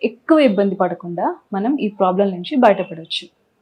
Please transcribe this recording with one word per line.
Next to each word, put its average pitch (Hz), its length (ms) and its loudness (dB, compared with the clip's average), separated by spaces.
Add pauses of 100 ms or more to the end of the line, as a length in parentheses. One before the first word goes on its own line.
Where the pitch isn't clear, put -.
ఎక్కువ 311 360 0
ఇబ్బంది 202 360 2
పడకుండా 175 600 -4 (180)
మనం 220 240 -2
ఈ 220 100 -2
ప్రాబ్లం 196 440 0
నుంచి 180 240 -8
బయటపడవచ్చు, 190 720 0 (340)